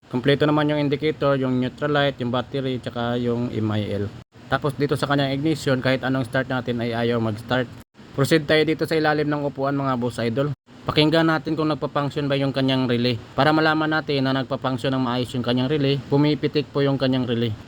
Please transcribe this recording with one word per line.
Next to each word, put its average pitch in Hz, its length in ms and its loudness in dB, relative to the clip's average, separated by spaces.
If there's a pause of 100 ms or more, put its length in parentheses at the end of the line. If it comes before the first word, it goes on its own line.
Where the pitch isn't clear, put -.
Kompleto 139 400 2
naman 151 240 2
yung 151 80 0
indicator, 147 560 0
yung 131 240 0
neutral 127 320 -2
light, 143 320 2
yung 120 80 -2
battery, 127 480 -4
tsaka 120 400 -4
yung 120 320 -2
M 110 240 -2
I 101 160 -2
L. 101 160 -4 (400)
Tapos 139 240 -2
dito 143 240 -2
sa 131 80 -2
kanyang 139 320 0
ignition, 143 480 0
kahit 131 160 2
anong 131 240 0
start 131 240 -2
natin 123 320 -4
ay 117 160 -2
ayaw 120 240 0
mag-start. 113 480 -2 (480)
Proceed 147 320 2
tayo 156 160 4
dito 156 240 0
sa 160 80 0
ilalim 151 320 2
ng 147 240 -2
upuan, 135 240 -2
mga 135 240 0
boss 120 240 -2
idol. 131 320 0 (320)
Pakinggan 156 400 4
natin 160 320 -2
kung 156 80 0
nagpa-function 143 560 -2
ba 139 160 0
yung 135 160 0
kanyang 131 320 2
relay. 120 320 2 (160)
Para 143 160 4
malaman 156 480 2
natin 143 240 0
na 135 80 2
nagpa-function 131 640 -2
ng 131 80 0
maayos 123 320 -2
yung 123 80 -2
kanyang 127 240 2
relay, 139 400 2
pumipitik 147 640 2
po 143 80 0
yung 139 160 2
kanyang 131 320 0
relay. 117 240 0 (160)